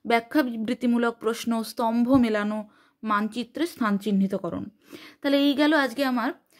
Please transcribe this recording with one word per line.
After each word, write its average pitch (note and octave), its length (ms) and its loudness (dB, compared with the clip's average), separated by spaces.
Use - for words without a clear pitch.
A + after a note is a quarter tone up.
ব্যাখ্যা A#3 360 2
বিবৃতিমূলক A#3+ 760 -2
প্রশ্ন, A3+ 440 -2
স্তম্ভ A#3 520 0
মেলানো, G#3+ 540 2
মানচিত্রে A3 640 -4
স্থান G#3 320 -2
চিহ্নিতকরণ। F#3+ 680 -2
তাহলে C#4 180 2
এই C#4+ 160 4
গেল D4+ 200 2
আজকে C4+ 300 0
আমার B3 260 -2